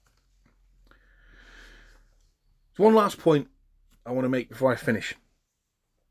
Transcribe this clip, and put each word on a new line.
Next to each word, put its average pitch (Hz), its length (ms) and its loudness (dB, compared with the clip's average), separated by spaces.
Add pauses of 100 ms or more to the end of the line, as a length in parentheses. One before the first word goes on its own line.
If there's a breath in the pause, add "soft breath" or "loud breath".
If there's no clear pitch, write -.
(2750 soft breath)
So 180 100 2
one 220 100 6
last 208 240 2
point 151 300 0 (580)
I 120 60 -10
want 131 120 -4
to 127 60 -4
make 131 180 -6
before 123 240 -2
I 117 40 -4
finish. 110 380 -6 (960)